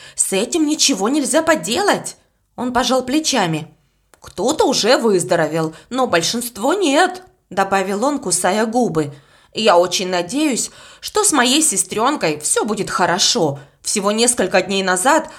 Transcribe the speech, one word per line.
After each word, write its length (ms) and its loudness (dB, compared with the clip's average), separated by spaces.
с 200 -4
этим 340 0
ничего 400 0
нельзя 340 0
поделать!» 760 -2
Он 160 -6
пожал 280 0
плечами. 720 -2
«Кто-то 460 -2
уже 320 2
выздоровел, 760 0
но 160 -2
большинство 680 -2
нет», 500 0
добавил 540 -2
он, 160 0
кусая 460 0
губы. 480 0
«Я 240 4
очень 320 0
надеюсь, 640 -2
что 240 -2
с 80 2
моей 300 2
сестренкой 800 -2
все 240 -2
будет 240 -4
хорошо. 680 0
Всего 300 -2
несколько 500 2
дней 220 -2
назад 560 2